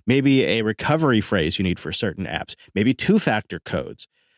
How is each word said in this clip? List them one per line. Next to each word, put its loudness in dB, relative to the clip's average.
maybe 4
a 0
recovery 0
phrase 0
you 0
need 0
for -10
certain -4
apps, -8
maybe 2
two-factor 0
codes. -8